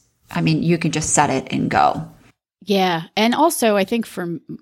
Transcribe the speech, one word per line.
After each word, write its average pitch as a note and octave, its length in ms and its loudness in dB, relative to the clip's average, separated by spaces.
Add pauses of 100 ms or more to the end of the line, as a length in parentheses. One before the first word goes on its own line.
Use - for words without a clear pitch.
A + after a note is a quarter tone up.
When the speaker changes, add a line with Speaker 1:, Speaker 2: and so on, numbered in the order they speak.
(300)
Speaker 1:
I E3+ 120 -4
mean, D#3+ 200 0
you E3+ 160 2
can E3 140 -2
just D#3 200 -4
set C#3+ 180 2
it C3+ 220 -2
and - 180 -2
go. D#2 340 2 (640)
Speaker 2:
Yeah. F#3 380 0 (120)
And A3+ 180 2
also, B3+ 440 2
I F#3+ 80 2
think A#3 200 -2
from, E3+ 360 -8 (200)